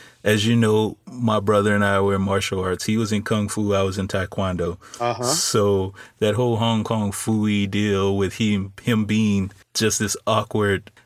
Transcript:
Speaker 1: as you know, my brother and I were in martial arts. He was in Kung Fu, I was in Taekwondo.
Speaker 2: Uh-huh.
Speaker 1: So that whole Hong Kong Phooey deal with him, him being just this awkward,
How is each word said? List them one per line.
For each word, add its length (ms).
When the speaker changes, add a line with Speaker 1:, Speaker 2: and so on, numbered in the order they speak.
Speaker 1:
as 240
you 80
know, 400
my 300
brother 340
and 80
I 160
were 160
in 60
martial 400
arts. 240
He 100
was 160
in 120
Kung 260
Fu, 240
I 100
was 140
in 100
Taekwondo. 680
Speaker 2:
Uh-huh. 220
Speaker 1:
So 680
that 160
whole 200
Hong 300
Kong 260
Phooey 580
deal 460
with 200
him, 360
him 220
being 480
just 260
this 160
awkward, 640